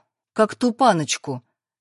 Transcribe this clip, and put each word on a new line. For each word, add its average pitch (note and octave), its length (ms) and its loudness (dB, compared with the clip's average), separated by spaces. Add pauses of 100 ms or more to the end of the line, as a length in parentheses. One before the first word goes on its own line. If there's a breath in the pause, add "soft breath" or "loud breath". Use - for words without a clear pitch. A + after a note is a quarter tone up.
(340)
как G#3+ 200 0
ту A#3+ 180 0
паночку. D#3+ 680 -2 (380)